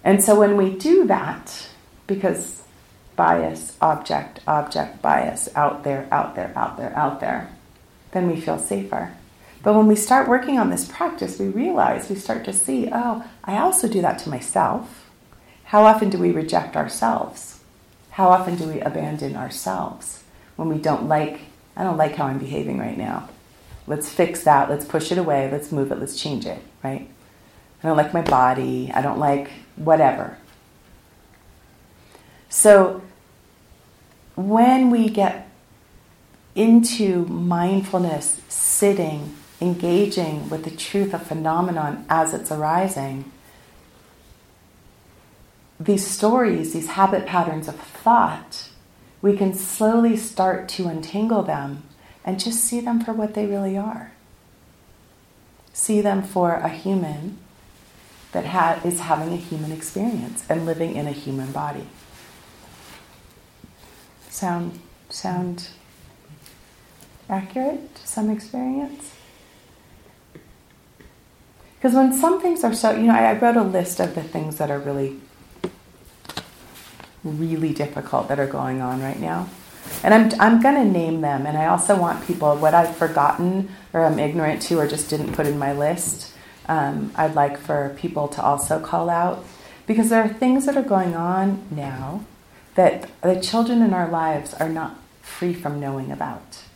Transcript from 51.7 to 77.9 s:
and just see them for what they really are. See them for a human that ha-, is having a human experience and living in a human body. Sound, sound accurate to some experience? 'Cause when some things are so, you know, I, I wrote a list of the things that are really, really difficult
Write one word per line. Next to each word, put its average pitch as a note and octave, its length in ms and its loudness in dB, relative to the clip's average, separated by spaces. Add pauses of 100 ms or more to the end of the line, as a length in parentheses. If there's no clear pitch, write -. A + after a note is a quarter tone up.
and F#3+ 160 -6
just A#3 240 -4
see A#3+ 160 -2
them A#3+ 200 0
for A3+ 140 -4
what G#3+ 200 -4
they G#3 140 -4
really G3 280 -4
are. A3 360 -8 (1600)
See G#3 280 0
them G3 200 2
for F3 320 0
a E3 160 -2
human E3 720 -6 (920)
that - 140 -6
ha-, E3 380 0
is F3 160 -4
having D#3+ 340 -2
a E3+ 40 -6
human D#3 340 -8
experience D#3+ 760 -6
and E3 180 -2
living E3 280 -4
in D3 120 -6
a C#3+ 40 -6
human C3+ 400 -8
body. C#3+ 360 -8 (2500)
Sound, F3 500 -6 (300)
sound F3+ 600 -6 (1600)
accurate B3+ 640 -6
to - 140 -18
some G#3+ 240 -2
experience? C4 800 -6 (2750)
'Cause B3+ 140 4
when B3+ 180 6
some F4 300 2
things E4+ 220 0
are A3+ 100 0
so, A3+ 180 2
you A3 120 0
know, A#3 100 6
I, A3+ 120 6
I A3 120 4
wrote A#3 200 4
a A3+ 40 4
list F#3 380 -2
of F3+ 160 -2
the D#3+ 80 -4
things D#3 340 -8
that D3+ 140 -2
are C#3+ 80 -2
really, C#3 400 -4 (2000)
really D#3+ 500 -2
difficult - 560 -4